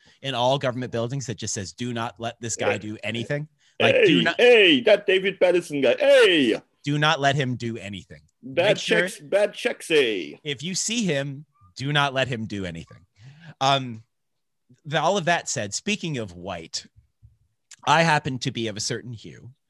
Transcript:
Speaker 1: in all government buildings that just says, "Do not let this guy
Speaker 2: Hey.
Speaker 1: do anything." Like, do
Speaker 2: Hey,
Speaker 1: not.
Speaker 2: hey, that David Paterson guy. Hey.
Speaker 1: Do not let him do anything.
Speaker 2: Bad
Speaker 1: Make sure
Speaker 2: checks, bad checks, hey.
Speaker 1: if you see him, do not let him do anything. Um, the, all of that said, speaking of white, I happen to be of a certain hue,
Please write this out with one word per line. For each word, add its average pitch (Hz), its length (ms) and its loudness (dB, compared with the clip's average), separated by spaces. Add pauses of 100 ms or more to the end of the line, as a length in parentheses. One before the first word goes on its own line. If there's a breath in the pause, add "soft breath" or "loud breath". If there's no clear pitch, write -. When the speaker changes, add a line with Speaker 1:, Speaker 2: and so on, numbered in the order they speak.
(220 soft breath)
Speaker 1:
in 135 140 -6
all 127 240 2
government 127 320 -4
buildings 120 340 -4
that 113 100 -8
just - 200 -8
says, 98 180 -8
"Do 123 200 -8
not 117 260 -8
let 113 200 -8
this 113 160 -6
guy 104 180 0
Speaker 2:
Hey. 110 40 -4
Speaker 1:
do 107 260 -10
anything." 120 440 -4 (340)
Like, - 240 4
do 175 120 4
Speaker 2:
Hey, 175 40 2
Speaker 1:
not. 165 160 0
Speaker 2:
hey, 208 440 6
that 202 260 4
David 190 320 0
Paterson 175 420 2
guy. 127 180 4
Hey. 185 600 6 (240)
Speaker 1:
Do 147 140 0
not 151 200 2
let 139 160 2
him 127 200 -2
do 113 220 -8
anything. 92 440 -14 (220)
Speaker 2:
Bad 143 240 -2
Speaker 1:
Make 202 100 4
sure - 320 0
Speaker 2:
checks, - 100 -14
bad 202 340 0
checks, - 340 -8
hey. 107 560 0
Speaker 1:
if 139 200 -8
you 180 120 -8
see 226 300 -2
him, 143 400 -4 (300)
do 139 160 -6
not 143 220 2
let 131 140 0
him 113 180 -6
do 101 200 -8
anything. 82 400 -12 (540 loud breath)
Um, 131 440 0 (840)
the, 151 160 -2
all 180 160 0
of 170 80 -2
that 170 240 -2
said, 104 240 -6
speaking 185 440 -6
of 104 160 -8
white, 87 520 -12 (1000)
I 151 180 4
happen 151 360 0
to 127 120 -4
be 113 160 -6
of 104 100 -6
a 107 40 -8
certain 120 320 -8
hue, 98 380 -20 (180)